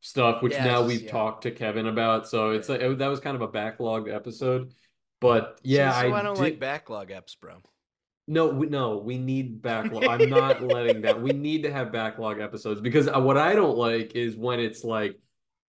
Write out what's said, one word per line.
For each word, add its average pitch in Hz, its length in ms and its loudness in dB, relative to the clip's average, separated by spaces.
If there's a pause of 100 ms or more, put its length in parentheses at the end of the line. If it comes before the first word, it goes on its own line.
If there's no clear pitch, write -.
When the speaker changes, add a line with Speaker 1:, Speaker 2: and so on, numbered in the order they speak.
Speaker 1:
stuff, 120 420 2
which 127 100 2
now 127 300 2
Speaker 2:
Yes, 117 60 2
Speaker 1:
we've 117 140 -2
Speaker 2:
yeah. 110 80 -12
Speaker 1:
talked 110 320 -2
to 120 80 -4
Kevin 113 380 -4
about. 110 400 0
So 110 240 0
it's 107 160 -2
Speaker 2:
Yeah. 139 80 0
Speaker 1:
like, 120 80 -2
it, 131 140 0
that 135 100 0
was 139 100 -2
kind 139 160 -6
of 117 80 -4
a 107 60 -4
backlogged 110 680 -4
episode. 127 580 -4 (480)
But 117 440 4
yeah, 135 280 4
Speaker 2:
See, 127 160 2
so 127 60 2
Speaker 1:
I - 60 2
Speaker 2:
I - 20 0
don't - 140 -2
Speaker 1:
did - 60 0
Speaker 2:
like 156 180 0
backlog 131 480 -8
eps, 95 300 -16
bro. 82 180 -20 (720)
Speaker 1:
No, 160 180 2
we, 139 220 0
no, 123 300 -2
we 120 200 -6
need 127 420 -4
backlog. 113 440 -4
I'm 120 260 4
not 135 320 4
Speaker 2:
<laughs> - 0 -
Speaker 1:
letting 120 400 2
that. 117 180 0
We 135 120 -2
need 147 320 -4
to 143 80 -2
have 127 180 -6
backlog 110 500 -6
episodes, 104 400 -6
because, 135 280 2
uh, 135 120 2
what 135 160 4
I 170 200 4
don't 156 200 4
like 113 380 -2
is 117 220 -4
when 120 240 -2
it's, 110 240 -6
like, 107 340 -4 (500)